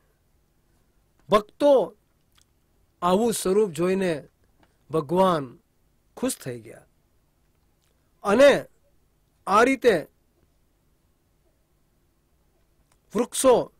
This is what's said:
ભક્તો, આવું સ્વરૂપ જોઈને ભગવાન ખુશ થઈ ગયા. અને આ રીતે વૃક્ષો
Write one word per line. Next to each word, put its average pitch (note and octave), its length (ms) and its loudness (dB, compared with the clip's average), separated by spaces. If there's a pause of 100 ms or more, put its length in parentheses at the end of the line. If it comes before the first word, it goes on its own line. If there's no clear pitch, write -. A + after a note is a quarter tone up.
(1300)
ભક્તો, A3 640 0 (1040)
આવું G3+ 300 0
સ્વરૂપ G3 380 -2
જોઈને F3 580 -4 (640)
ભગવાન D#3+ 680 -2 (580)
ખુશ B3+ 200 -6
થઈ A#2+ 240 -14
ગયા. - 260 -20 (1400)
અને G#3+ 420 4 (840)
આ G3+ 160 2
રીતે B3 440 0 (3000)
વૃક્ષો A3+ 640 0